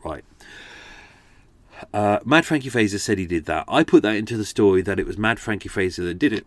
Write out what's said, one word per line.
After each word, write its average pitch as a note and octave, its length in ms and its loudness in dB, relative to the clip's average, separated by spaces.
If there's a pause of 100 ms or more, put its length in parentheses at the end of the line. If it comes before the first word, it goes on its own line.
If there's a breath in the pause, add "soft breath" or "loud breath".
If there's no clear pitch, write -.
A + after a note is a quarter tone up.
right? D#2 200 -10 (1700 loud breath)
Uh, G#2 320 2
Mad D3+ 200 4
Frankie C#3 260 -4
Fraser G#2+ 280 0
said G2+ 200 -2
he F#2 80 -4
did E2 180 -2
that. D#2+ 240 -4
I D3 160 2
put D#3+ 180 6
that G#2+ 140 2
into A2 200 -4
the G#2+ 80 -4
story F#2+ 380 4
that F#2+ 160 -2
it F#2+ 80 -4
was F2 100 -10
Mad A2 220 0
Frankie G#2 300 -6
Fraser F#2 340 -2
that F2 160 -4
did C#3 140 2
it. G#2+ 140 -6